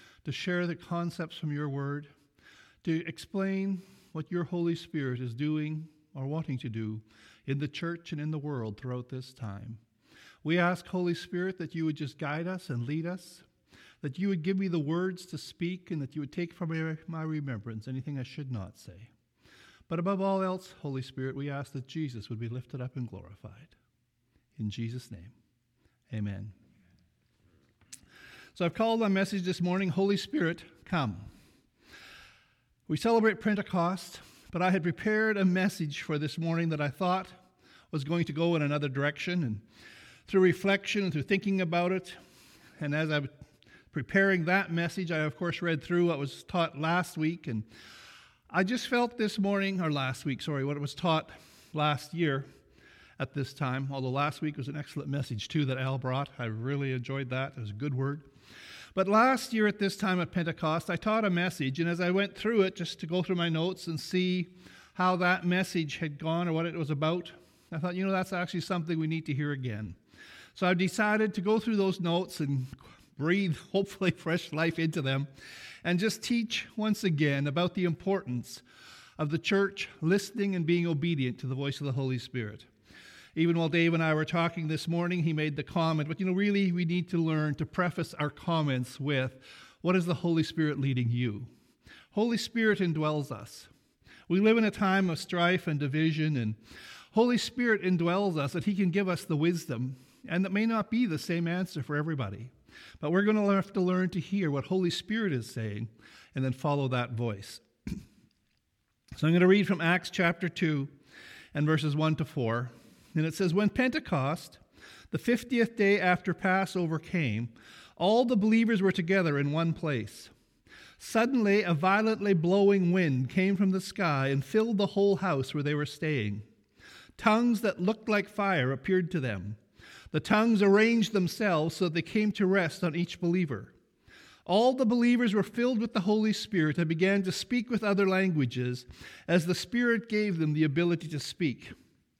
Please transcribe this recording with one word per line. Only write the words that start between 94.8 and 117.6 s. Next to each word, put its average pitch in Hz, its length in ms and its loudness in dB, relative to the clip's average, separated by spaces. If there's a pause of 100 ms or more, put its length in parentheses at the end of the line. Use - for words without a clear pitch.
of 156 100 -2
strife 175 480 2
and 151 120 0
division, 156 560 2
and 110 200 0 (560)
Holy 240 260 4
Spirit 233 460 0
indwells 180 540 2
us 143 160 -2
that 170 120 -2
he 208 100 0
can 185 140 2
give 190 180 0
us 180 160 -2
the 160 140 -2
wisdom, 135 600 -2 (300)
and 180 160 0
that 190 80 -2
may 202 140 0
not 226 260 0
be 240 140 2
the 156 140 0
same 170 280 -2
answer 175 360 -4
for 147 120 -6
everybody. 127 540 -4 (500)
But 147 120 -2
we're 190 120 4
gonna 208 300 4
have 196 200 0
to 190 80 0
learn 185 280 2
to 180 100 -4
hear 180 320 0
what 139 140 -2
Holy 185 240 0
Spirit 208 440 -2
is 123 160 -4
saying 110 400 -6 (460)
and 131 80 -2
then 131 100 0
follow 143 360 0
that 123 220 -2
voice. 110 500 -6 (260)
<clears throat> - 60 -6 (1200)
So - 100 -2
I'm 160 80 6
gonna 180 140 8
read 196 180 8
from 180 160 0
Acts 175 300 0
chapter 170 360 0
two 151 420 0 (640)
and 147 100 0
verses 151 300 2
one 156 220 2
to 156 80 -2
four. 120 440 -2 (460)
And 156 100 2
it 160 80 -4
says, 180 180 2
"When 202 180 4
Pentecost, 180 880 -2 (500)
the - 80 -4
fiftieth 240 580 0
day 202 240 4
after 180 360 2
Passover 180 640 0
came, 120 500 -2 (460)